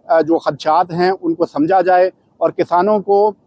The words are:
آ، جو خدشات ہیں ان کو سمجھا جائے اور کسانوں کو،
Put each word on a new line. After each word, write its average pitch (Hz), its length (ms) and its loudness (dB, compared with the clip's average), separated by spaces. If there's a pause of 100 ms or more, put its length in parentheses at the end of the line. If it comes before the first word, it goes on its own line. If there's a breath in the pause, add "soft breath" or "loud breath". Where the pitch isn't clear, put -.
آ، 165 140 2
جو 160 160 0
خدشات 156 540 -2
ہیں 180 200 0 (100)
ان 165 140 -2
کو 170 100 -2
سمجھا 165 360 0
جائے 180 280 2 (280)
اور 165 120 0
کسانوں 180 500 0
کو، 202 320 0 (160)